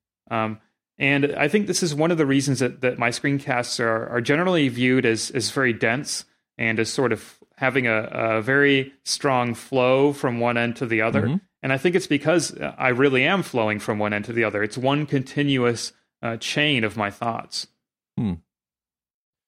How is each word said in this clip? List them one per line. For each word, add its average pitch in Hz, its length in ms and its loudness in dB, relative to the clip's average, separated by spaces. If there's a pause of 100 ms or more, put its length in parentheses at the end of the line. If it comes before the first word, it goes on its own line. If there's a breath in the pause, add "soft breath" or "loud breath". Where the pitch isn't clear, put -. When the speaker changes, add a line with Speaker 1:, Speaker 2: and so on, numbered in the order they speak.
(300)
Speaker 1:
Um, 110 300 -2 (380)
and 139 380 2
I 147 120 0
think 208 180 2
this - 160 -2
is 170 120 -2
one 156 160 2
of 180 60 2
the 156 80 2
reasons 135 360 2
that, 123 200 -2
that 127 180 0
my 120 120 0
screencasts 135 680 -2
are, 113 280 0
are 120 140 -2
generally 151 460 2
viewed 127 360 2
as, 113 260 0
as - 200 -2
very 123 240 0
dense 123 500 -2 (320)
and 113 240 -2
as 113 100 -2
sort 120 220 0
of - 260 -8 (200)
having 127 280 0
a, 110 180 0
a 113 380 -2
very 135 520 2 (100)
strong 120 480 0
flow 131 640 2
from 123 260 -2
one 120 160 0
end 117 200 0
to 135 100 -6
the 113 160 0
other. 110 200 2
Speaker 2:
Mm-hmm. 120 140 0 (260)
Speaker 1:
And 135 100 -2
I 135 40 2
think 170 200 0
it's - 100 0
because 156 520 0 (200)
I 135 100 0
really 131 360 4
am 180 180 2
flowing 107 360 0
from 104 200 -4
one 104 160 0
end 104 120 -2
to 123 60 -10
the 113 120 0
other. 104 180 0
It's 107 160 -4
one 139 260 0
continuous, 135 880 -2 (300)
uh, 117 160 -6
chain 147 440 0
of 107 140 -2
my 104 140 2
thoughts. - 560 -8 (500)
Speaker 2:
Hmm. 104 180 0 (1120)